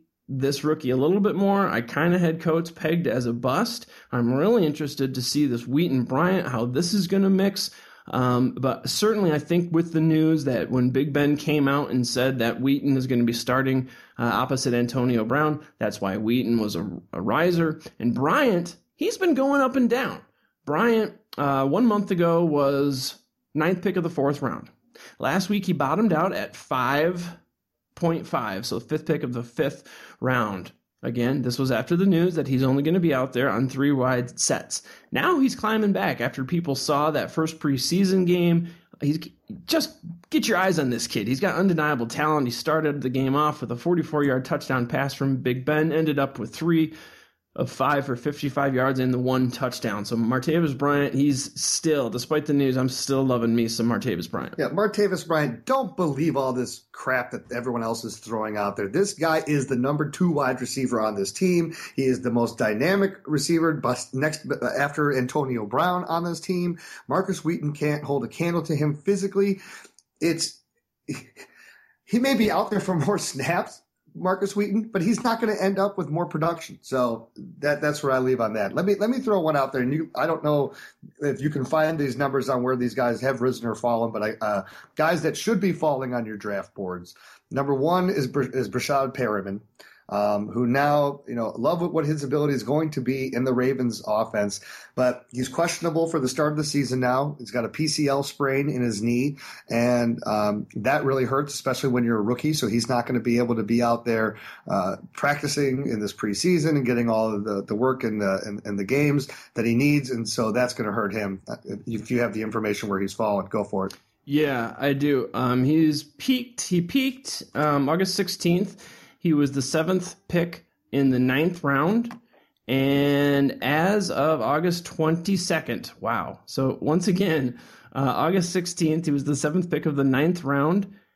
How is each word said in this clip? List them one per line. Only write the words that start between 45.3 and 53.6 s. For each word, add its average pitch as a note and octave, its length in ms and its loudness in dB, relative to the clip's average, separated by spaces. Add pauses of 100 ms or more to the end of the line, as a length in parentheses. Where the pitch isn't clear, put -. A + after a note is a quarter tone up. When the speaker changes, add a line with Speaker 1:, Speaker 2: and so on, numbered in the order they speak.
Speaker 1:
Big B2+ 260 -2
Ben, D3+ 300 2
ended D#3 260 2
up C#3 200 -2
with A2+ 140 -8
three D#3+ 400 2 (640)
of B2+ 160 -2
five C#3 340 0
for C3 100 -2
fifty-five C#3 600 -2
yards B2+ 240 2
and B2+ 120 2
the B2 60 0
one B2+ 320 2
touchdown. A#2 560 -4
So A#2+ 100 -4
Martavis B2+ 640 0
Bryant, C#3+ 380 0
he's C#3 440 0
still, D3 480 0
despite D3 380 -2
the D3 80 0
news, C3+ 240 2
I'm C3 100 2
still C3+ 360 0
loving A#2 320 2
me A#2 120 2